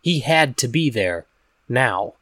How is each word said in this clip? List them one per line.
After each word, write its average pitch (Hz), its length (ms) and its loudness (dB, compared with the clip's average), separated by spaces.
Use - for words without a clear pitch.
He 165 180 0
had 147 380 2
to 127 100 -4
be 147 220 0
there. 92 380 -4
Now. 117 520 0